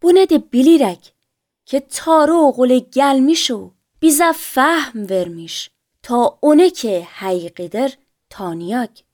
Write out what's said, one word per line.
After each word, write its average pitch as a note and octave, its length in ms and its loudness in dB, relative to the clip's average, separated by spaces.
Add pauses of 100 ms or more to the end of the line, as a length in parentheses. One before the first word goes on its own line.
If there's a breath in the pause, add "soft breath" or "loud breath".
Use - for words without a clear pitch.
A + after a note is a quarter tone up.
Bu E4+ 100 2
nə F#4+ 180 4
də D#4 100 2 (140)
bilirək C4 580 2 (540)
ki, C#4 240 -4
Tanrı D#4+ 460 2
oğlu B3+ 440 2 (180)
gəlmiş C#4 560 2
o, F#3+ 200 -12 (280)
bizə D#4+ 320 2
fəhm C4+ 760 -4
vermiş, E3+ 640 -8 (300)
ta A#3+ 160 -4 (240)
onu D4+ 280 4
ki, F#3+ 380 -6 (120)
həqiqidir, F#3+ 760 -6 (320)
tanıyaq. F#3 760 -10 (100)